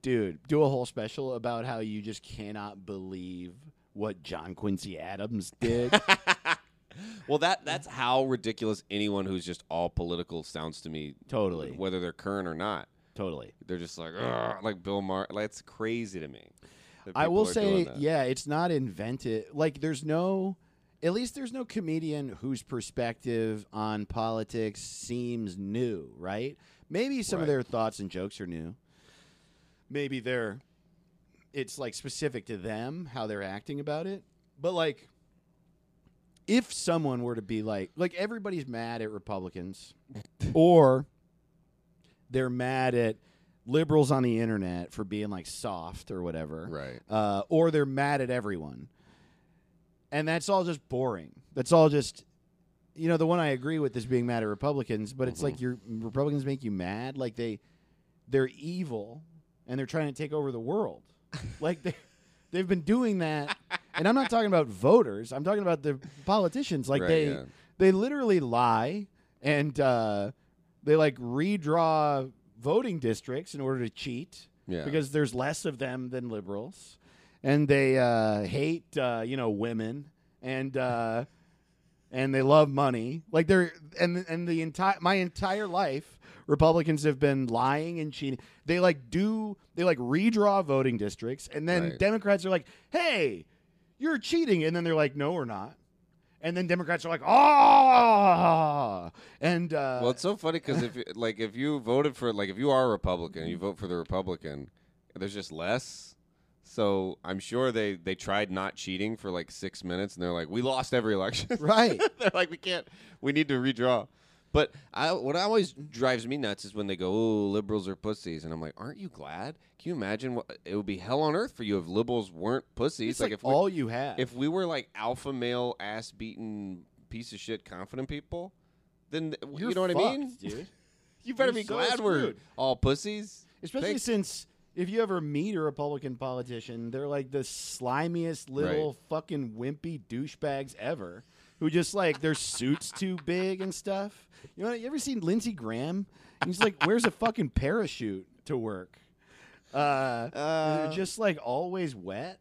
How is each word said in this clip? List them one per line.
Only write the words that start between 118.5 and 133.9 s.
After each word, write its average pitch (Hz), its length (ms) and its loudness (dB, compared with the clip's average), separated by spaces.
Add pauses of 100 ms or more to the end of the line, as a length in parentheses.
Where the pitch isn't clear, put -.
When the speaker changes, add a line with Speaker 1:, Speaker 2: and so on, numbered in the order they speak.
Speaker 2:
I'm 82 100 -6
like, 78 160 -8
"Aren't 143 200 -14
you 196 120 -12
glad? 90 480 -12 (200)
Can 160 120 -8
you 175 40 -4
imagine 113 420 -4
what - 280 -10
it 92 100 -6
would 104 120 -2
be - 100 -4
hell 117 260 -2
on 156 140 2
earth 233 180 -4
for 120 100 -8
you 101 140 2
if 82 80 -4
liberals 107 460 0
weren't 101 320 -2 (100)
pussies?" 120 380 -2
Speaker 1:
It's - 80 -6
Speaker 2:
Like, 110 100 0
Speaker 1:
like 107 40 -4
Speaker 2:
if 98 100 -12
we, 131 80 2
Speaker 1:
all 180 160 4
you 156 200 -2
have. 123 300 -4
Speaker 2:
if 120 160 -2
we 135 140 -2
were, 185 180 0
like, 156 280 -4
alpha 120 400 -4
male, 123 440 -2
ass 107 340 -8
beaten, 104 720 -10 (260)
piece 117 220 -12
of 101 80 -14
shit, 110 260 -8
confident 110 420 -10
people, 170 440 -10 (580)
then 160 220 -4
th-, - 80 -10
w-, 143 200 -12
Speaker 1:
You're 226 100 -2
Speaker 2:
you 185 40 0
know 185 80 2
what 180 80 2
I 175 40 2
mean? 254 360 2
Speaker 1:
fucked, 247 100 -20
dude. 143 320 -8
Speaker 2:
<laughs> - 40 -20 (480)
You 247 100 -8
better 262 160 2
Speaker 1:
You're 240 120 -2
Speaker 2:
be - 20 -6
Speaker 1:
so 208 100 -6
Speaker 2:
glad 233 260 2
we're 185 200 4
Speaker 1:
screwed. 127 200 -2 (160)
Speaker 2:
all 131 200 2
pussies. 208 680 -2 (180)
Speaker 1:
Especially 262 260 -4
Speaker 2:
Thanks. 294 160 -2